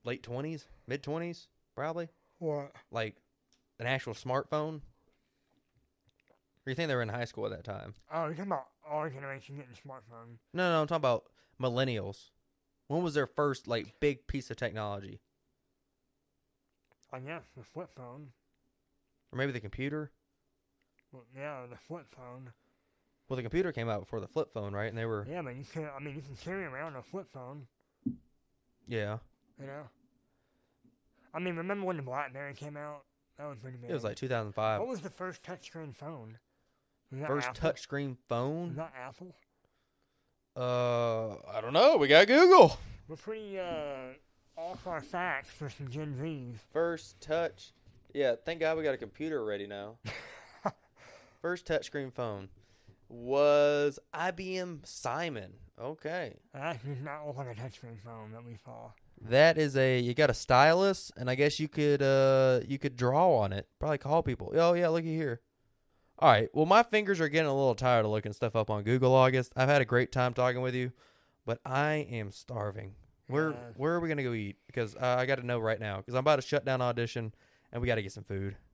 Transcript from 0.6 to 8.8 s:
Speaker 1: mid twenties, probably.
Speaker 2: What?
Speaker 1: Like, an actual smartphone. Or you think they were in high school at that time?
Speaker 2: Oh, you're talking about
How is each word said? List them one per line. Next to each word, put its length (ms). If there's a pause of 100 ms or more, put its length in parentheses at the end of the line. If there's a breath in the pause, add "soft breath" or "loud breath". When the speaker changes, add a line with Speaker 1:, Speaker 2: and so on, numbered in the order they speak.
Speaker 1:
mid 140
twenties, 460 (280)
probably. 340 (300)
Speaker 2:
What? 340 (180)
Speaker 1:
Like, 240 (640)
an 80
actual 260
smartphone. 680 (1800)
Or 40
you 60
think 140
they 60
were 60
in 80
high 160
school 200
at 60
that 120
time? 300 (180)
Speaker 2:
Oh, 140
you're 100
talking 160
about 160 (180)